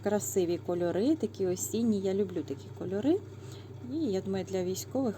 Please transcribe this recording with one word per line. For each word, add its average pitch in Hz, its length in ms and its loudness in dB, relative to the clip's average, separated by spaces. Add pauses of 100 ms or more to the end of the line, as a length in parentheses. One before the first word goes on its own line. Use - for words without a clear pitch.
Красиві 196 540 2
кольори, 175 580 2
такі 202 320 0
осінні. 208 520 2
Я 190 140 2
люблю 180 300 0
такі - 240 -8 (120)
кольори. 233 400 2 (720)
І 302 40 -2
я 208 240 2
думаю, 190 240 -2
для 185 180 -2
військових 196 540 -2